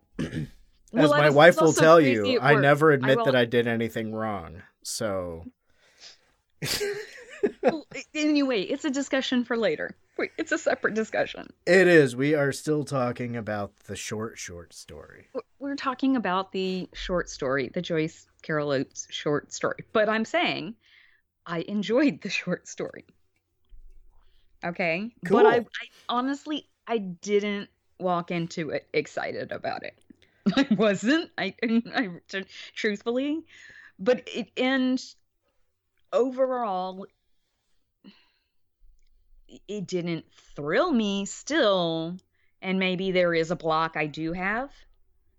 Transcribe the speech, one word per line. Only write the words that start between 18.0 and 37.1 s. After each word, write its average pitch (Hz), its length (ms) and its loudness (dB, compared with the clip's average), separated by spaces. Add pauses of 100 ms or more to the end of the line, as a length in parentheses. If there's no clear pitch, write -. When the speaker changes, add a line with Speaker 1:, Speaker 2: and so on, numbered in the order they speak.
Speaker 2:
Carol 151 280 -4
Oates - 380 -4
short - 420 -4
story. - 400 -6
But 214 160 2
I'm 220 180 0
saying 180 500 -2 (720)
I 165 140 -6
enjoyed 208 600 0
the 196 80 -8
short - 380 -6
story. - 380 -12 (1600)
Okay? 175 480 -4 (140)
Speaker 1:
Cool. 185 120 4
Speaker 2:
But 381 100 8
I, 240 100 6
I 233 80 -2 (440)
honestly, 277 600 -4 (160)
I 233 140 -2
didn't 202 720 -2 (280)
walk 175 320 -2
into 170 400 -4
it - 240 -6
excited - 580 -6
about - 320 -8
it. - 140 -14 (300)
<laughs> - 280 -4
I 269 200 2
wasn't. 214 640 0
I, 190 200 -4
<laughs> - 40 -6
I 233 460 -2 (200)
tr-, 196 100 -6 (360)
truthfully. 254 720 -4 (520)
But 233 340 -2
it, 214 260 -8
and 254 460 0 (1080)
overall, 220 920 -2 (2500)